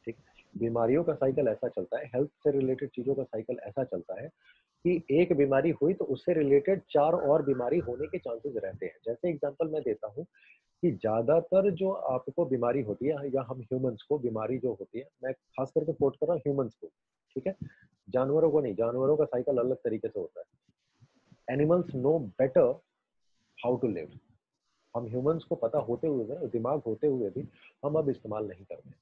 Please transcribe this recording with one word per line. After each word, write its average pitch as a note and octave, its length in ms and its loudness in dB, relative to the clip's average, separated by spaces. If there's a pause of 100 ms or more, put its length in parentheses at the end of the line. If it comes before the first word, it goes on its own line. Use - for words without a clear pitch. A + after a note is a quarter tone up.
ठीक A#2 100 -10
है। - 220 -20 (180)
बीमारियों A#2 480 2
का D#3 100 0
साइकिल C3+ 340 2
ऐसा A2 200 -2
चलता G2+ 300 -6
है, B2 80 -8
हेल्थ B2+ 240 -2 (140)
से D3+ 60 6
रिलेटेड C3 400 0
चीजों B2+ 240 -2
का C3 80 -2
साइकिल B2 360 -6
ऐसा B2+ 260 -6
चलता F#2 380 -8
है D3+ 60 -12 (560)
कि A#2+ 260 2
एक F3 220 4
बीमारी C#3 380 4
हुई F3 240 0
तो - 100 -4
उससे E3+ 300 -2
रिलेटेड C#3+ 560 4
चार D#3 240 4
और D3+ 280 4
बीमारी C3 360 0
होने B2+ 280 -4
के C3+ 120 -6
चांसेस A#2+ 380 -8
रहते F#2+ 300 -6
हैं। - 180 -12
जैसे A#2+ 240 -4
एग्जांपल D3+ 400 -2
मैं D3+ 140 -2
देता G#2+ 260 -4
हूँ C#3 160 -8 (580)
कि F3 100 4
ज्यादातर D3+ 760 2
जो F#3+ 200 -2
आपको C3+ 540 -2
बीमारी B2 380 0
होती G#2+ 240 -4
है C#3+ 240 -2
या C3 120 0
हम C3 200 -8
ह्यूमंस B2+ 460 -4
को D3+ 100 2
बीमारी A#2 400 -2
जो A#2+ 140 -2
होती G2 260 -10
है, C3+ 100 -12 (160)
मैं C3 80 -4
खास - 400 -8
करके D#3 200 0
कोट C3+ 240 2
कर D3+ 100 0
रहा F3 80 2
हूँ C#3+ 120 -4
ह्यूमंस C#3 280 0
को, - 120 -18 (500)
ठीक - 100 -6
है, F#3+ 80 -2 (540)
जानवरों C#3 420 4
को D3+ 100 4
नहीं, A#2+ 140 -2
जानवरों B2 420 2
का D3+ 80 4
साइकिल B2+ 340 0
अलग B2+ 180 2
तरीके A2 320 -4
से G#2 120 -6
होता E2 200 -10
है। - 60 -16 (1040)
Animals D#3 460 2
know C3+ 180 2 (260)
better C#3 240 6 (960)
how B2 200 -2
to A#2+ 120 0
live। E2 240 -8 (800)
हम A#2 120 -4
ह्यूमंस C3 380 -2
को E3+ 100 -4
पता A2+ 240 -2
होते A#2 280 -4
हुए C3+ 180 -2
भी, C3 220 -8
दिमाग B2 400 -2
होते A2 200 -2
हुए B2 240 0
भी - 180 -8 (360)
हम C#3+ 100 -2
अब D#3 140 2
इस्तेमाल G#2+ 400 -4
नहीं F#2 160 -14
करते। - 260 -16 (120)